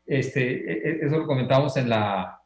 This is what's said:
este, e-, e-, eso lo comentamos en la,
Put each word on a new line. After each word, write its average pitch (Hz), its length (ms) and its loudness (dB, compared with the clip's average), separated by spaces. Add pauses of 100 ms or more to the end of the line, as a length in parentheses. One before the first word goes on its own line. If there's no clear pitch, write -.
este, 135 360 0 (300)
e-, - 180 -4
e-, 160 180 -2
eso 151 100 2
lo 156 80 -2
comentamos 135 520 2
en 123 120 0
la, 101 560 0